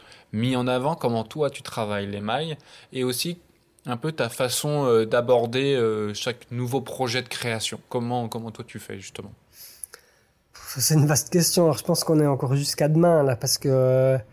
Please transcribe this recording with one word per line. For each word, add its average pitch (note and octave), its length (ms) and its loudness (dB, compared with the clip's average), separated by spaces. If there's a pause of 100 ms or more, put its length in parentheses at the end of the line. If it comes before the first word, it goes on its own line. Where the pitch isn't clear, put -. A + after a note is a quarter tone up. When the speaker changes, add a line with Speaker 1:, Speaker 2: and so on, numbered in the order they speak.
(320)
Speaker 1:
mis B2 240 0
en B2 100 0
avant. B2+ 300 0
Comment A#2 280 0
toi D3 260 -2
tu - 120 -14
travailles G#2 440 -4
l'émail ? A2+ 500 -6 (360)
Et B2+ 120 -4
aussi D3 340 -4 (480)
un A#2+ 120 -4
peu D#3 140 -6
ta A#2+ 180 -2
façon, C#3 560 -2
euh, A2+ 180 4
d'aborder, B2 720 2
euh, G#2+ 400 0
chaque - 360 -8
nouveau B2 300 -2
projet B2 420 -4
de - 60 -10
création. A2+ 500 -4 (120)
Comment, A#2+ 380 -2
comment A2+ 220 -10
toi A2+ 160 -14
tu - 120 -14
fais G#2 200 -14
justement ? G2+ 320 -16 (1500)
Speaker 2:
C'est C#3+ 160 2
une D3+ 120 6
vaste - 240 2
question. E3+ 340 4
Alors, D3+ 140 4
je - 60 -10
pense E3+ 180 0
qu'on D#3+ 160 2
est D3 80 4
encore C#3 300 0
jusqu'à C#3+ 320 0
demain, E3 340 6
là, C3 140 2
parce - 220 -2
que, C#3+ 100 -4
euh, C3 500 4 (140)